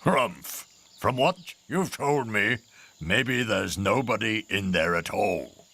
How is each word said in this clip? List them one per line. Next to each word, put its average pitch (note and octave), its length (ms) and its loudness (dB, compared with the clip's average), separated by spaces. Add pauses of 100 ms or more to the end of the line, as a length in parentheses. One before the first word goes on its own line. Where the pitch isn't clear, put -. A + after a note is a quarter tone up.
Humph! A#2+ 640 -2 (300)
From A#2+ 180 0
what E3+ 380 0 (140)
you've E3+ 280 -2
told C#3+ 320 0
me, A2 300 2 (420)
maybe A#2+ 440 0
there's F#2+ 340 0
nobody A2 720 0
in G2 220 -2
there E2+ 240 2
at E2+ 160 -4
all. F2 640 -2